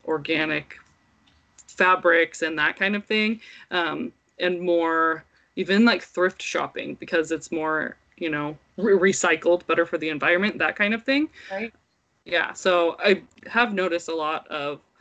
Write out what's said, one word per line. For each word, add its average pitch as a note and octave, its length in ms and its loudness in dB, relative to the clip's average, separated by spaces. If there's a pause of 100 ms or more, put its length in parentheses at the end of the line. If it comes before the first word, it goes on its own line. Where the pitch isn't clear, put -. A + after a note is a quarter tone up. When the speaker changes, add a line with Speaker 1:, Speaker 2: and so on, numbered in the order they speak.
Speaker 1:
organic D#3 720 -4 (920)
fabrics F3+ 760 2
and D#3+ 180 -4
that D3+ 180 0
kind G3 180 -2
of G3+ 100 -6
thing, G#3+ 340 0 (320)
um, D#3+ 400 -4 (280)
and F3+ 220 -2
more E3 640 2 (320)
even, F#3+ 300 4
like, G#3 180 4
thrift - 380 -2
shopping D3 540 -6
because E3 360 -2
it's D3+ 200 -6
more, D#3 460 -4 (200)
you E3 120 -6
know, D3+ 280 -4 (200)
re-, G3 340 4
recycled, F3 560 2
better E3+ 180 2
for E3 120 -6
the D#3+ 120 -4
environment, E3+ 480 0
that D#3+ 180 -2
kind G#3 180 0
of A3+ 100 -6
thing. C#4+ 260 0 (220)
Speaker 2:
Right. A3+ 220 -6 (520)
Speaker 1:
Yeah, - 280 -2
so F3 460 2
I G3 240 2 (240)
have A3+ 260 0
noticed F3+ 340 -2
a E3 80 -4
lot D#3 320 -4
of D3 320 -6 (220)